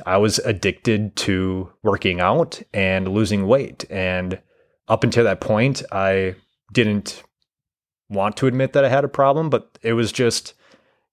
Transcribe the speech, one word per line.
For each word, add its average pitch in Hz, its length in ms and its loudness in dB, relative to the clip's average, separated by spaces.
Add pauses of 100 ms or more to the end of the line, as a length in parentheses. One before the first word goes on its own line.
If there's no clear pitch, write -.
I 92 120 0
was 104 220 2
addicted 104 800 -2
to 92 520 -2 (140)
working 98 380 0
out 147 400 0 (120)
and 95 360 0
losing 98 380 0
weight. 127 420 0
And 92 500 -4 (480)
up - 160 2
until 117 220 4
that 95 160 0
point, 117 500 0
I 95 440 0 (360)
didn't 104 500 0 (880)
want 101 280 -2
to 135 100 2
admit 131 260 0
that 139 120 4
I 127 40 2
had 139 140 2
a 139 60 -2
problem, 143 400 2
but - 320 -4
it 113 120 0
was 117 180 0
just, - 420 -2 (600)